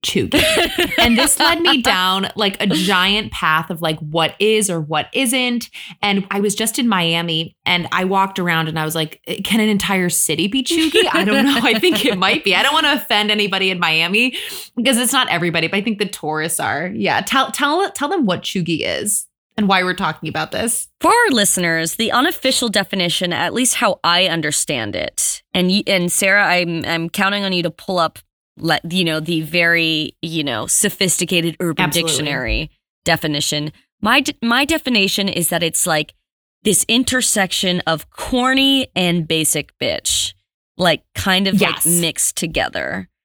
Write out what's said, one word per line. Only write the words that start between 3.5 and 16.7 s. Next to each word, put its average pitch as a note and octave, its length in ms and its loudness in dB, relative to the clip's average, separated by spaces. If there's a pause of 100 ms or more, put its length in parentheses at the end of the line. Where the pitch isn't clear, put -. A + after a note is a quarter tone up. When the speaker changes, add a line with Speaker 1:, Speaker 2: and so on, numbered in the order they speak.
Speaker 1:
of, E3 100 -6
like, D#3+ 180 -2
what D#3 400 -2
is G#3+ 300 2
or E3 100 -2
what D3+ 320 -4
isn't. B3 600 0 (320)
And G3 260 0
I G3 100 -2
was G3+ 140 0
just A3 240 -2
in B3 100 0
Miami E3 680 0 (100)
and F3 260 0
I F#3 140 0
walked G3 320 0
around E3 300 0
and D#3+ 100 -4
I D#3 80 -2
was D#3 80 -4
like, D#3+ 280 -4 (220)
"Can A3 160 0
an G#3+ 100 4
entire F#3+ 400 2
city D#3+ 380 0
be C4 160 -2
cheugy?" E4 480 2
I - 120 2
don't C#4 200 2
know. C#4 200 4
I B3 160 2
think D#4+ 260 2
it G#3+ 140 2
might G#3+ 240 2
be. F#3 100 0
I F#3 80 4
don't C#4 120 2
wanna D4+ 200 2
offend G#3 380 0
anybody F#3+ 400 0
in F3+ 80 -4
Miami F3 560 2 (400)
because A#3+ 220 -2
it's B3 160 -2
not B3+ 160 0
everybody, E3 380 0
but F#3+ 100 -2
I G#3 40 0
think G#3+ 160 -4
the G#3 80 -2
tourists D#3 540 -6
are. D3 340 -4